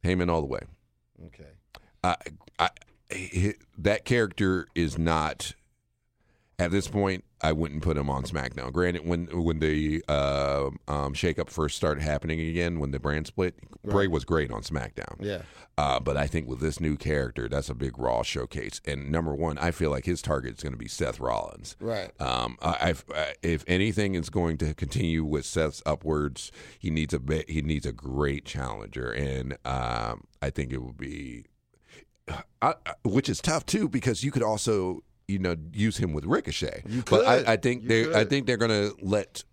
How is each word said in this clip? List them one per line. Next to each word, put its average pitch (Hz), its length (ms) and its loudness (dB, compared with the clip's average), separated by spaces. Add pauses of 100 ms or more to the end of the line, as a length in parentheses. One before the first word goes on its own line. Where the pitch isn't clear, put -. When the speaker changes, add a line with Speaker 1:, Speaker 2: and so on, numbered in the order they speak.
Speaker 1:
Heyman 90 280 2
all 82 100 4
the 71 60 -2
way. 57 140 -4 (640)
Speaker 2:
Okay. 76 240 -20 (520)
Speaker 1:
I, 87 140 2 (420)
I, 85 120 4 (440)
he, 92 400 0 (240)
that 101 280 2
character 98 680 2
is 82 220 0
not, 80 580 0 (1040)
at 87 120 0
this 95 180 0
point, 98 360 0 (180)
I 80 100 4
wouldn't 78 300 -2
put 78 140 2
him 69 140 0
on 67 140 -2
SmackDown. 64 480 -6
Granted, 87 340 2
when, 87 200 0 (180)
when 80 160 2
the, 78 480 2
uh, 69 580 2 (220)
um, 71 260 -2
shakeup 82 340 0
first 76 280 -2
started 76 260 0
happening 78 380 0
again, 85 400 0
when 69 100 -2
the 67 100 -2
brand 73 260 -2
split, 92 280 -2 (280)
Bray 101 240 4
Speaker 2:
Right. 92 40 2
Speaker 1:
was 73 160 0
great 78 240 2
on 53 100 -4
SmackDown. 57 600 -6
Speaker 2:
Yeah. 98 200 -4 (380)
Speaker 1:
Uh, 69 200 4
but 69 200 0
I 71 80 2
think 76 200 -2
with 62 140 -6
this 78 180 0
new 76 200 0
character, 64 500 -2
that's 69 220 -2
a 65 40 -4
big 60 240 -4
Raw 60 240 2
showcase. 62 640 -6
And 69 260 -4
number 80 240 0
one, 76 220 -2
I 78 140 0
feel 80 200 0
like 67 140 -2
his 90 160 -2
target 64 380 -2
is - 40 -14
gonna 67 140 -6
be 55 100 -10
Seth 60 320 -4
Rollins. 50 640 -4
Speaker 2:
Right. 110 300 -6 (100)
Speaker 1:
Um, 62 400 -2
I, 78 220 0
I've, 82 220 2 (100)
I, 73 180 -2 (100)
if 82 240 2
anything 98 480 2
is 82 140 -2
going 82 300 0
to 78 160 0
continue 80 500 0
with 73 220 0
Seth's 78 400 0
upwards, 73 680 -2 (260)
he - 120 -4
needs 78 240 0
a 71 60 2
bit, 76 280 -2
he 78 140 0
needs 73 240 0
a 62 60 -2
great 69 520 -2
challenger, 60 680 -6
and, 65 440 -2 (100)
um, 58 600 -2 (180)
I 69 80 0
think 67 240 -4
it 62 80 -4
would 60 160 -12
be, 65 480 -10 (840)
I, - 140 -8 (200)
I, 147 120 4 (300)
which 113 260 2
is - 100 -2
tough 160 260 0
too, 202 220 0
because 123 340 0
you 139 80 0
could 127 120 0
also, 104 600 0 (240)
you 98 120 0
know, 90 180 2 (160)
use 107 240 2
him 85 160 0
with 73 120 -2
Ricochet. - 600 -2
Speaker 2:
You 117 220 -2
Speaker 1:
But 110 180 8
I, - 120 8
Speaker 2:
could. 123 80 2
Speaker 1:
I 113 100 6
think 123 280 2
Speaker 2:
You 123 40 -8
Speaker 1:
they, 113 220 6
I - 100 0
Speaker 2:
could. 107 100 4
Speaker 1:
think 135 160 2
they're 123 100 4
gonna 104 340 4 (100)
let 98 520 0